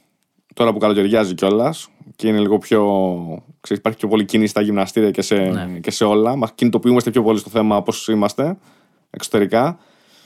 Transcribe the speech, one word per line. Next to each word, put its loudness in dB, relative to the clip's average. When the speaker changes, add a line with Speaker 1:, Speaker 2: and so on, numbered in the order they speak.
Speaker 1:
τώρα 2
που -6
καλοκαιριάζει 2
κιόλας, 0
και -4
είναι 2
λίγο 2
πιο, 0
ξέρεις, -4
υπάρχει -4
πιο -4
πολύ 2
κίνηση 0
στα -2
γυμναστήρια 0
και -2
σε, -2
Speaker 2:
Ναι. -2
Speaker 1:
και -8
σε -2
όλα. 2
Μας -4
κινητοποιούμαστε 2
πιο 2
πολύ 2
στο -10
θέμα 2
όπως -4
είμαστε, 0
εξωτερικά. 0